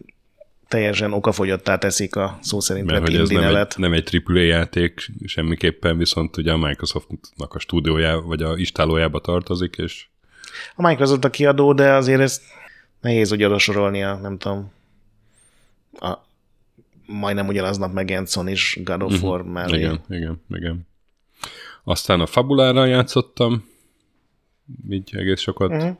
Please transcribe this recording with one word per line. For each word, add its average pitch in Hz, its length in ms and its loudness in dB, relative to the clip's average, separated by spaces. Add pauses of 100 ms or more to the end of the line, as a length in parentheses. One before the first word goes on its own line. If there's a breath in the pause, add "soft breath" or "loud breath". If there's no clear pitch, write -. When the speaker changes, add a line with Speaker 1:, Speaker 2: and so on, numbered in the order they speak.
(680)
Speaker 1:
teljesen 104 440 0
okafogyottá 98 640 0
teszik 98 380 -2
a 95 260 -4
szó 104 180 -4
szerint 95 260 -2
Speaker 2:
Mert 78 120 2
Speaker 1:
vett 82 100 0
Speaker 2:
hogy 82 120 2
ez 82 100 2
Speaker 1:
indie - 140 2
Speaker 2:
nem 82 80 4
Speaker 1:
nevet. 101 200 0
Speaker 2:
egy, - 60 -10
nem 90 140 2
egy 82 120 2
triple 87 360 0
A 87 40 4
játék 85 680 0 (140)
semmiképpen, 82 760 0
viszont 82 380 -2
ugye 80 160 0
a 80 40 2
Microsoftnak - 1000 -6
a 80 40 -8
stúdiójá, 80 580 0
vagy 80 260 -4
a 82 140 -2
istálójába 80 640 0
tartozik, 87 560 -4
és - 300 -8 (680 loud breath)
Speaker 1:
A 175 140 2
Microsoft 139 360 2
a 135 60 4
kiadó, 143 420 4
de 139 200 6
azért 131 280 4
ezt 135 220 0 (580 loud breath)
nehéz 110 320 2
úgy 104 120 2
oda 101 140 4
sorolni 101 440 0
a, 98 140 -4
nem 98 220 -10
tudom, 101 340 -8 (1200)
a - 220 -8 (920)
majdnem 101 420 -4
ugyanaznap 98 440 -4
megjelent 95 380 -4
Sony-s 92 540 -4
God 92 180 -4
of 98 140 0
Speaker 2:
Mhm. 90 100 0
Speaker 1:
War 90 160 -2
mellé. 90 360 -4
Speaker 2:
Igen, 80 300 -2
igen, 82 420 -8
igen. 85 360 -8 (1000 loud breath)
Aztán 87 360 0
a 82 60 2
Fabulára 131 600 4
játszottam, 123 800 0 (1300 soft breath)
így 98 260 -6
egész 95 240 0
sokat, 95 300 -2
Speaker 1:
Mhm. 160 180 -2 (120)